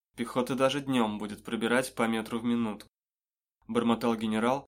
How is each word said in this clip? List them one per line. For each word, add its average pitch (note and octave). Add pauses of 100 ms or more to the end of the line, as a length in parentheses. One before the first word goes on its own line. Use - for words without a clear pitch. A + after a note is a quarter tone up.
(160)
Пехота B2
даже C3+
днем A#2+
будет G#2
пробирать A#2
по A#2+
метру A2+
в A2+
минуту», A#2 (800)
бормотал A#2
генерал, A2+